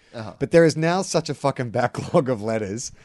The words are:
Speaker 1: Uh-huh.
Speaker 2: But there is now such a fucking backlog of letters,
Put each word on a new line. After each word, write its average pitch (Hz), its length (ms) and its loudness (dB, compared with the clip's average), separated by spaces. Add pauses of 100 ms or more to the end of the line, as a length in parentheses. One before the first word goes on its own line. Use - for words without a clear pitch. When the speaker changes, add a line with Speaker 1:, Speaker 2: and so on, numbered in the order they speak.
(120)
Speaker 1:
Uh-huh. 107 280 -12
Speaker 2:
But 135 100 -4
there 170 140 8
is 151 120 4
now 170 260 0
such 160 280 -2
a 139 40 -4
fucking 131 360 -4
backlog 135 580 0
of 113 140 -2
letters, 110 480 -4 (140)